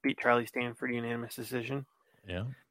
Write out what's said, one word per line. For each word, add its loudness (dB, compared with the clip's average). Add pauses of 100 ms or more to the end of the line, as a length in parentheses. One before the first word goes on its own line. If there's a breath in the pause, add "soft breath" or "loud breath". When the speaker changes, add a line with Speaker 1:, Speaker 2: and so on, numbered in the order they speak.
Speaker 1:
beat 2
Charlie 6
Stanford -4
unanimous -2
decision. -4 (420)
Speaker 2:
Yeah. -2 (260)